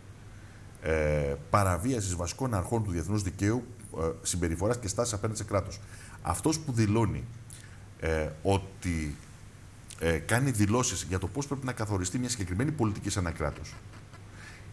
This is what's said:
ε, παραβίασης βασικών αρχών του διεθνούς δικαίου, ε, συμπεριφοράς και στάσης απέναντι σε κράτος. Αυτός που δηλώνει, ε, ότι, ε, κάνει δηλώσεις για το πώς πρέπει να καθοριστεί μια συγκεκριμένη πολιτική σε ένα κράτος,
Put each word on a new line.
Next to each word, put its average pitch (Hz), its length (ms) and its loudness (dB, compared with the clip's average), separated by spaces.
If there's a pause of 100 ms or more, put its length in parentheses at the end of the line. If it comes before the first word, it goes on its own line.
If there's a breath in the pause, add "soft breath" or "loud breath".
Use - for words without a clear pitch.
(800 loud breath)
ε, 76 520 4 (160)
παραβίασης 98 680 4
βασικών 90 380 -2
αρχών 107 300 2
του 95 80 -2
διεθνούς 90 320 0
δικαίου, 104 400 2 (360)
ε, 82 100 2 (120)
συμπεριφοράς 87 580 2
και 98 80 -4
στάσης 110 260 0
απέναντι 107 260 -2
σε 110 60 -4
κράτος. - 340 0 (420 loud breath)
Αυτός 156 380 2
που 151 120 -4
δηλώνει, 107 520 4 (760 loud breath)
ε, 80 300 2 (120)
ότι, 87 760 0 (840)
ε, 82 180 4
κάνει 123 340 4
δηλώσεις 104 520 4
για 92 160 0
το 95 80 0
πώς 139 200 -4
πρέπει 131 180 -4
να 127 80 -2
καθοριστεί 104 460 0
μια 123 100 0
συγκεκριμένη 104 420 0
πολιτική 107 380 0
σε 101 100 0
ένα 87 120 2
κράτος, - 420 -4 (1000 loud breath)